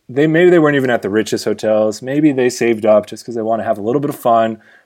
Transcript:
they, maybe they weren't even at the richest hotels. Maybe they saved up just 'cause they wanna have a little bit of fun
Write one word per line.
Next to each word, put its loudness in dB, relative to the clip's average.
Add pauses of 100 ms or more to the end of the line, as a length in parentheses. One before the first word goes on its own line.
they, 0
maybe 4
they 6
weren't 2
even 0
at 0
the -6
richest -2
hotels. 0
Maybe 0
they 0
saved -2
up 4
just -18
'cause -10
they -4
wanna -2
have -4
a -10
little -2
bit -4
of -12
fun 0 (260)